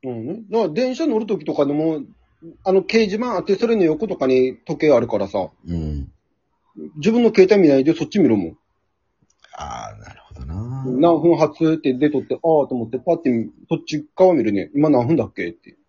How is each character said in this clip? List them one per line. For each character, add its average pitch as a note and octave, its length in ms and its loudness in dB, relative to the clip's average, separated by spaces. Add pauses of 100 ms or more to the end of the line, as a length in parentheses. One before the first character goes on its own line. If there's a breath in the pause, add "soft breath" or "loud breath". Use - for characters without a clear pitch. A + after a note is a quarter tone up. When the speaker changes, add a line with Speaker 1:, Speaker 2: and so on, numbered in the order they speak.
Speaker 1:
う B2+ 40 -8
ん A2+ 160 -10
ね。 G#3+ 240 -10
だ G#3+ 80 0
か A3 60 2
ら E3+ 40 -2
電 B3 260 -2
車 D#4+ 120 -2
乗 A3+ 100 0
る A3+ 80 -2
時 F#3+ 200 -4
と - 80 -4
か D3 120 2
で C#3+ 80 -2
も、 D#3 280 -2 (600)
あ F#3+ 80 0
の F#3+ 120 4
掲 A3 260 2
示 F#3 60 -4
板 B3 160 -4
あ F3+ 100 -4
っ - 20 -8
て、 G3 120 0
そ G#3 100 -2
れ A3+ 100 2
の G3+ 80 2
横 D#3 240 0
と F#3+ 100 -6
か C3+ 100 -2
に C3 280 2 (100)
時 D3+ 160 -6
計 D3+ 100 4
あ B2 80 6
る A#2 80 -4
か A2 100 -4
ら F#2+ 100 -2
さ。 F#2 220 -6 (180)
Speaker 2:
う F2 80 -6
ん。 D2 360 -6 (880)
Speaker 1:
自 D3+ 140 0
分 A#3+ 120 2
の A3 100 6
携 F#3+ 180 6
帯 G#3 120 4
見 D#3 60 6
な C#3 60 4
い C3+ 80 4
で D#3 100 2
そ D#3+ 120 -4
っ - 40 -14
ち G#3 100 -2
見 D3+ 100 4
る A2 80 2
も F#2 120 -2
ん。 - 80 -20 (1000)
Speaker 2:
あ A1 400 -14
ー、 - 20 -20
な G1+ 140 -20
る - 140 -20
ほ - 60 -20
ど C2+ 120 -16
な。 A#2 400 -10
Speaker 1:
何 D3 360 2
分 E3 160 4
発 D#3+ 380 0
っ - 20 -8
て C#3 160 -2
出 C#3 180 0
と C#3 80 -2
っ B2+ 40 -10
て、 B2+ 120 -6
あ - 20 -12
ー - 20 -12 (280)
と C3 80 -6
思 A#2 120 -6
っ - 20 -14
て、 A#2+ 100 -8
パ E3+ 140 -2
ッ E3 40 -2
て C#3 140 -2 (380)
そ D#3+ 80 -2
っ - 80 -10
ち D3+ 200 -8 (100)
側 F#3 180 6
見 C3+ 100 2
る G#2+ 80 0
ね。 G2 240 -4
今 D3 140 2
何 B2 180 2
分 D#3+ 80 2
だ B2+ 100 0
っ - 80 -16
け F2 160 -8
っ E2+ 40 -16
て。 - 240 -20 (100)